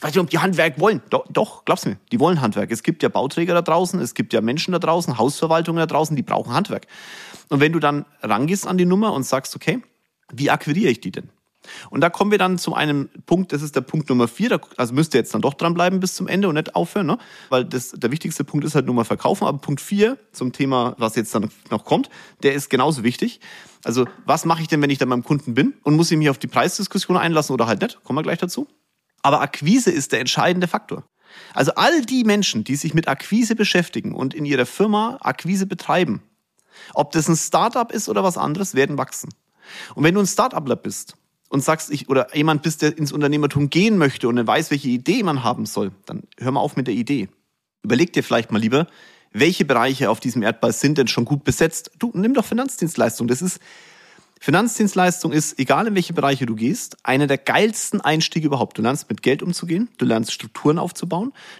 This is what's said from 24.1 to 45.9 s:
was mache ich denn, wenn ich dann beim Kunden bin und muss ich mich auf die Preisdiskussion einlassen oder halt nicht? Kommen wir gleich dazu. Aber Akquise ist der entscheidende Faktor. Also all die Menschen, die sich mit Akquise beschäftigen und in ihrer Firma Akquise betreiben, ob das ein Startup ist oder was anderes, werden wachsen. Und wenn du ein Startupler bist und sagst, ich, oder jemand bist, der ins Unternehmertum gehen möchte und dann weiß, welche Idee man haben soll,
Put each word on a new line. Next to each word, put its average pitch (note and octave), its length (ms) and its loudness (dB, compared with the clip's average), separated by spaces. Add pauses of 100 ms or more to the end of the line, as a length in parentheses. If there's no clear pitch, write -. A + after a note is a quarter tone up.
was D#3 200 0
mache E3 180 0
ich D#3 60 -4
denn, D3+ 140 2
wenn C#3+ 80 2
ich C3+ 80 0
dann C3 100 0
beim B2 160 0
Kunden C#3+ 300 -2
bin F#3 280 -2
und D3+ 140 4
muss E3 140 2
ich E3 60 4
mich D3+ 140 4
auf C3+ 80 -2
die - 80 -6
Preisdiskussion F3+ 680 -2
einlassen D#3 360 0
oder A#2 140 2
halt - 160 0
nicht? - 220 -6
Kommen C3 140 -4
wir D#3 40 -2
gleich - 160 -4
dazu. F#3 280 -6 (560)
Aber C#3 180 4
Akquise F3+ 500 2
ist - 220 -2
der A#2 80 0
entscheidende F3 480 0
Faktor. - 360 -8 (480)
Also C#3 220 0
all C#4 280 4
die B3 220 0
Menschen, G#3 380 2
die C#3 140 -4
sich D3 180 -4
mit D#3+ 140 2
Akquise A3 480 0
beschäftigen F3 580 0
und C3+ 200 -6
in D3+ 100 -6
ihrer C3+ 220 2
Firma G#3+ 540 0
Akquise F#3+ 460 -2
betreiben, D3+ 560 -2 (680)
ob C#3+ 200 0
das D#3 160 2
ein E3 80 4
Startup A#3 540 0
ist - 180 -4
oder G3+ 140 0
was F#3 140 0
anderes, E3+ 380 -4
werden C#3 240 2
wachsen. - 320 -8 (640)
Und C#3 100 0
wenn E3+ 100 4
du G#3 60 2
ein G3 60 2
Startupler D#3+ 500 0
bist - 400 -12 (320)
und C#3+ 160 0
sagst, D#3+ 260 0
ich, - 180 -6
oder C3 280 0
jemand D3+ 260 2
bist, E3 200 -4
der D3+ 140 0
ins D3 160 -4
Unternehmertum D3 580 0
gehen G#3 280 4
möchte C3+ 300 2
und A#2+ 80 2
dann A#2+ 100 0
weiß, C3+ 240 0
welche C#3+ 180 -2
Idee C#3 340 0
man C#3 200 -2
haben A2 240 -2
soll, G2+ 260 -4 (140)